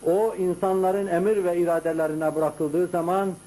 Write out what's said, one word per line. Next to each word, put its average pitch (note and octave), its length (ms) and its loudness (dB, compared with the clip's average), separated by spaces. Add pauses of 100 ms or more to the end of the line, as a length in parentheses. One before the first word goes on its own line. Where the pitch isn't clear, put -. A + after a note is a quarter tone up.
O G3+ 280 2
insanların F#3+ 720 0
emir F#3+ 380 2
ve F3 140 0
iradelerine D#3+ 760 0
bırakıldığı D#3 520 0
zaman F3+ 420 0 (180)